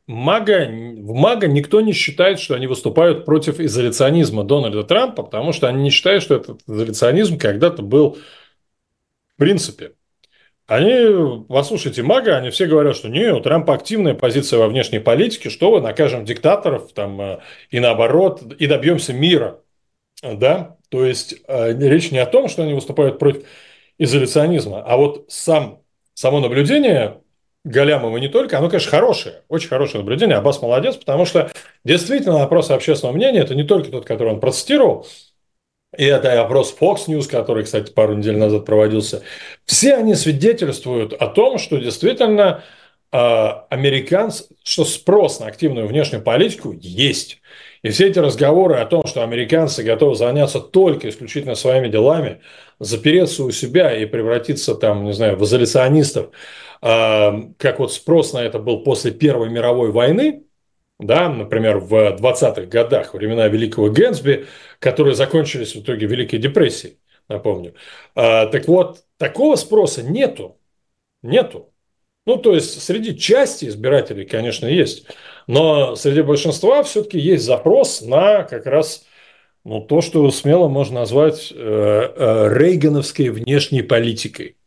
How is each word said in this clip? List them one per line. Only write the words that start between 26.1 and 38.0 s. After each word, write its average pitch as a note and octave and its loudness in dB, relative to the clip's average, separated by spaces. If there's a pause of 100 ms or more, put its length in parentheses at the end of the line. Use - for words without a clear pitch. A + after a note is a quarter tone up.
само C#3 0
наблюдение C#3+ 0 (460)
Галямова C3+ 0
не C3+ -6
только, A3+ 0
оно, D#3 0
конечно, E3+ -2
хорошее, F3+ 0
очень D#3+ -6
хорошее C3 -2
наблюдение, C#3 0
Аббас C3+ 0
молодец, B2+ 0
потому D#3 0
что - 0 (340)
действительно E3+ 0
опрос D#3 2
общественного C3+ 0
мнения — A3+ 2
это C3+ -2
не D3 -2
только - 0
тот, A#2+ -10
который A2+ -2
он G#2 -6
процитировал, A#3 0 (920)
и D3 0
это C3 4
и A#2+ 4
опрос A#2+ 0
Fox F3+ 0
News, D3+ -4
который, A2 -2
кстати, G#2+ -6
пару G#2+ 2